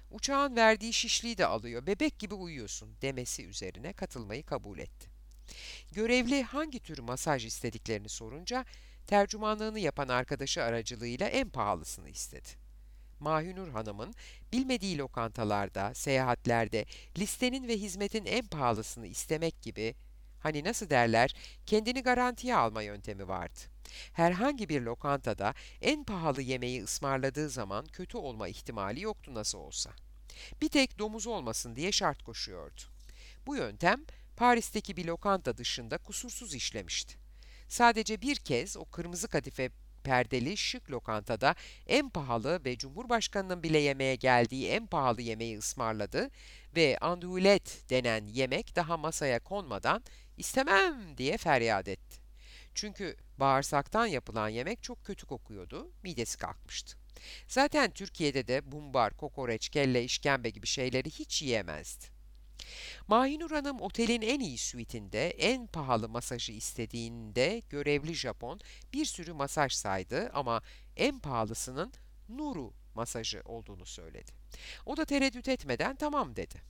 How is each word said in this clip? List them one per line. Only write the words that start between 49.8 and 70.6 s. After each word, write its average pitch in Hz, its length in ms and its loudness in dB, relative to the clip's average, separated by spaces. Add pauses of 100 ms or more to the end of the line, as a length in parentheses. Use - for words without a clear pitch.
"İstemem!" 277 800 4
diye 139 200 2
feryat 117 500 4
etti. - 380 -10 (500)
Çünkü 202 420 -6 (200)
bağırsaktan 139 680 4
yapılan 113 440 0
yemek 131 340 -4
çok - 220 -12
kötü - 200 -8
kokuyordu, 127 640 -10 (120)
midesi 139 340 -4
kalkmıştı. - 600 -8 (500)
Zaten 277 440 4
Türkiye'de 135 560 0
de 135 240 0
bumbar, 131 460 0
kokoreç, 127 520 -4
kelle, 131 340 4
işkembe 127 460 2
gibi 113 180 -8
şeyleri 127 420 0
hiç - 320 -6
yiyemezdi. 98 760 -4 (920)
Mahinur 277 440 4
Hanım 285 300 -2
otelin 233 400 2
en 254 180 2
iyi 151 180 -4
suite'inde 113 720 -2
en 240 380 2
pahalı 123 420 0
masajı 120 420 -4
istediğinde 117 1160 -2
görevli 143 460 0
Japon 131 440 -6 (340)
bir 294 120 0
sürü 170 280 -6
masaj 139 400 2
saydı 110 600 -2
ama 123 280 0 (360)